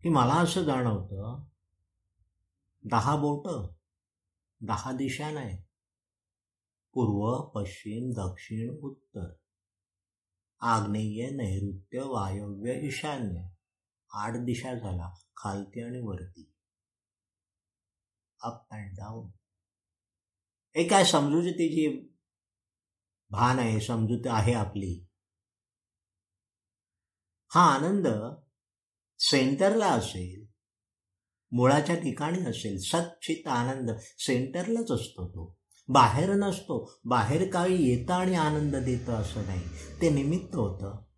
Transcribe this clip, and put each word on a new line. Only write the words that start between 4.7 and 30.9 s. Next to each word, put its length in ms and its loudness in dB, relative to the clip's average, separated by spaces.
दिशा 380 -4
नाही, 280 -8
पूर्व, 480 0
पश्चिम, 680 -8
दक्षिण, 720 -8
उत्तर, 500 -14
आग्नेय, 680 0
नैऋत्य, 720 -6
वायव्य, 840 -6
ईशान्य, 640 -6
आठ 200 -6
दिशा 420 -4
झाला, 400 -6
खालती 460 -8
आणि 160 -10
वरती, 540 -10
up 300 -12
and 280 -12
down. 260 -14
हे 120 2
काय 160 8
समजुतीची 1120 2
भान 280 4
आहे, 220 0
समजूत 460 -2
आहे 260 2
आपली. 540 -4
हा 120 4
आनंद 480 4
सेंटरला 680 4
असेल, 600 -2